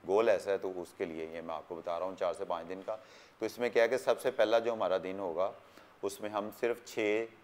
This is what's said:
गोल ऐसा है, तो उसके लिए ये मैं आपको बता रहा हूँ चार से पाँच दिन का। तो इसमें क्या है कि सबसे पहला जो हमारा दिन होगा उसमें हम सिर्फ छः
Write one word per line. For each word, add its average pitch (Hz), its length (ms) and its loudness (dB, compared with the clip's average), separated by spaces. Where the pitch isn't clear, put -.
गोल 104 240 4
ऐसा 98 220 2
है, 95 80 2
तो 95 140 -2
उसके 90 340 -6
लिए 80 200 -6
ये 82 160 -10
मैं 82 120 -8
आपको 78 220 -10
बता 85 220 -6
रहा 92 100 -4
हूँ 92 80 -8
चार 87 180 0
से 95 100 -6
पाँच 85 220 -6
दिन 92 160 -8
का। 110 160 -6
तो 113 60 -2
इसमें 117 240 -2
क्या 117 120 6
है 117 60 6
कि 127 100 2
सबसे 123 320 0
पहला 113 280 4
जो 117 140 2
हमारा 95 260 2
दिन 92 200 -4
होगा 92 340 -2
उसमें 104 260 -4
हम 107 200 -2
सिर्फ 117 260 0
छः 110 400 2